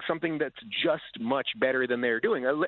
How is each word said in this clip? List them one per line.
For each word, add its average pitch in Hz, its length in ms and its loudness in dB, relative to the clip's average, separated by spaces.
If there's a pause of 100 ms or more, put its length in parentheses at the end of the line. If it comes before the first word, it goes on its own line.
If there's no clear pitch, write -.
something 165 300 -2
that's 147 180 -4 (260)
just 165 380 0
much 127 280 0 (120)
better 131 260 2
than 120 140 0
they're 117 220 2
doing. 180 240 2 (220)